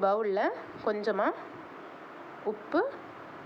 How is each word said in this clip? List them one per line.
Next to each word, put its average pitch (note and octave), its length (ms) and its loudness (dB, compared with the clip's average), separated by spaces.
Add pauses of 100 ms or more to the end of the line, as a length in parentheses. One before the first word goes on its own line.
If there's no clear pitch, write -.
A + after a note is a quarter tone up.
பவுல்ல G3+ 380 6 (460)
கொஞ்சமா G#3 400 2 (1200)
உப்பு, - 300 2 (640)